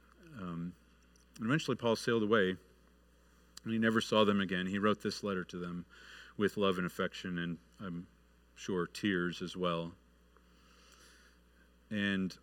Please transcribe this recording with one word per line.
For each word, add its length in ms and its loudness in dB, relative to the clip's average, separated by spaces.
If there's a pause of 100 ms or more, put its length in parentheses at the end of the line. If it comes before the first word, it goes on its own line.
(400)
Um, 320 -8 (640)
and 100 -6
eventually 300 2
Paul 180 2
sailed 280 2
away, 340 4 (1080)
and 80 -6
he 60 -2
never 220 2
saw 240 4
them 160 6
again. 240 0
He 140 -2
wrote 240 2
this 200 -4
letter 220 -2
to 140 -10
them 260 -8 (540)
with 180 2
love 220 4
and 80 0
affection, 520 -4
and 200 -4 (260)
I'm 220 -8 (480)
sure 320 -2
tears 560 0
as 160 -8
well. 340 0 (2000)
And, 520 0